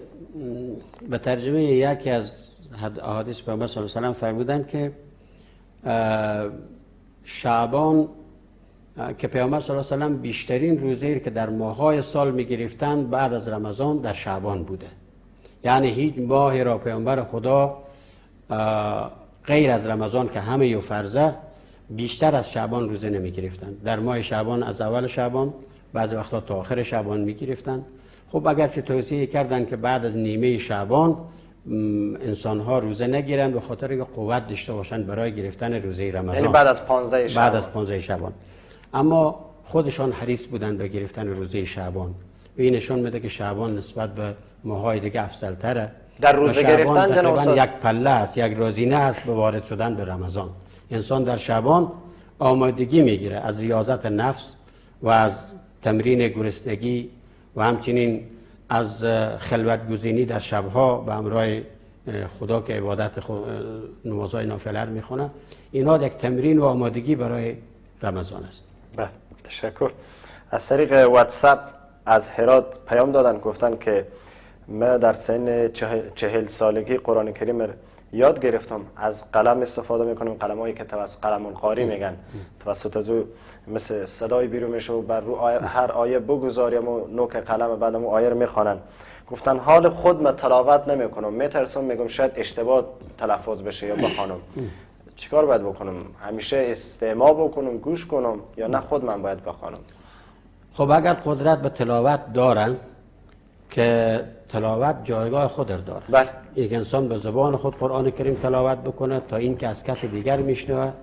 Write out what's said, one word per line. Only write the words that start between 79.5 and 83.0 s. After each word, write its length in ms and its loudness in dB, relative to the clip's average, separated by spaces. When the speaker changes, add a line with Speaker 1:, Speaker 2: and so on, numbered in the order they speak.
Speaker 2:
استفاده 440 -2
می‌کنم، 300 -4
قلمایی 400 -6
که 100 -12
توسط 380 -10
قلم 240 -2
القاری 360 -2
Speaker 1:
ام. 60 0
Speaker 2:
می‌گن، 180 -4
Speaker 1:
ام. 100 -6
Speaker 2:
توسط 320 -4
از 140 -2